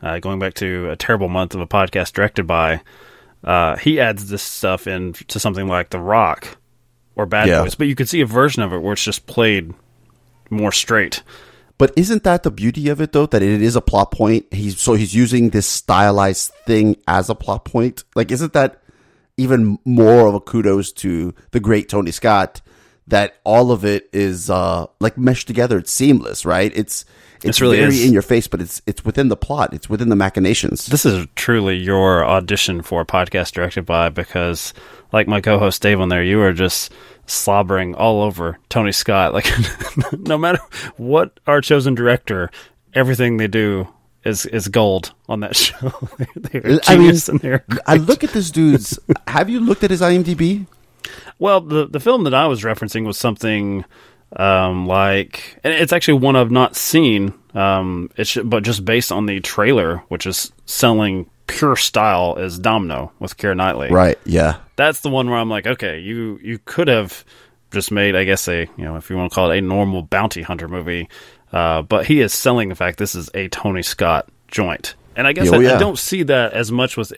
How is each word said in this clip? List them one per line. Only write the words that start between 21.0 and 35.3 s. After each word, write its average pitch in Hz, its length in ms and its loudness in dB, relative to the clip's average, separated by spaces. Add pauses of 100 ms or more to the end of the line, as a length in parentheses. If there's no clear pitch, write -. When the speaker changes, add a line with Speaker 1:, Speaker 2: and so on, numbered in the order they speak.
Speaker 2:
the 123 100 0
great 104 280 2
Tony 98 220 -2
Scott, 98 520 0 (460)
that 101 360 0
all 120 280 4
of 101 120 0
it 104 280 -2
is, 95 360 -2
uh, 87 380 0 (140)
like, 117 180 -2
meshed 127 300 2
together? 120 300 0
It's - 140 -6
seamless, 117 540 2
right? 92 280 0
It's, - 300 -6 (440)
it's 113 120 0
Speaker 1:
It - 20 4
really 123 160 4
Speaker 2:
very 139 160 4
Speaker 1:
is. 120 120 2
Speaker 2:
in 127 60 8
your 101 100 4
face, 117 240 0
but 87 140 -6
it's, - 260 -10
it's - 180 -6
within 135 240 0
the - 80 0
plot. 143 360 -4
It's - 160 -14
within 110 200 -2
the 107 80 4
machinations. 95 680 0
Speaker 1:
This 143 200 0
is 92 200 2 (100)
truly 101 400 0
your 92 480 2
audition 90 580 0
for 87 180 -4
a 80 60 -4
podcast 90 460 -2
directed 87 340 -4
by, 85 220 0
because, 85 640 -6 (380)
like 107 160 2
my 104 120 0